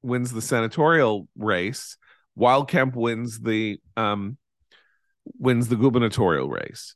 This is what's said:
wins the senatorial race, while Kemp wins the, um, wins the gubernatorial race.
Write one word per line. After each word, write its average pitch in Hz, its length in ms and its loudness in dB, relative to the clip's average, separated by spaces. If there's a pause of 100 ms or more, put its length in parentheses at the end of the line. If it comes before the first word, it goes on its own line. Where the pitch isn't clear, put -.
wins 123 280 -2
the 110 100 -6
senatorial 120 840 2 (100)
race, 104 600 -4 (380)
while 131 300 4
Kemp 131 300 0
wins 117 440 -4
the, 110 400 -2 (160)
um, 104 420 -2 (1000)
wins 123 300 2
the 120 80 2
gubernatorial 107 720 2
race. - 460 -10